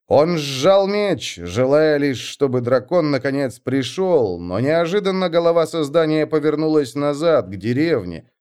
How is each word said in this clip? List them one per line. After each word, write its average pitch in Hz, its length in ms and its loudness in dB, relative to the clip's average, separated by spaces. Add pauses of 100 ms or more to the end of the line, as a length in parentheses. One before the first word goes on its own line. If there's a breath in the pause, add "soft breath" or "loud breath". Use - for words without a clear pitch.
Он 160 280 2
сжал 151 500 2
меч, 202 480 -4
желая 131 600 0
лишь, 139 220 0
чтобы 127 420 -2
дракон 143 500 0
наконец 139 480 -2
пришёл, 131 800 0
но 90 200 -4
неожиданно 180 680 0
голова 170 360 2
создания 156 640 0
повернулась 151 680 0
назад, 147 520 0
к 98 80 -12
деревне, 110 760 -2 (120)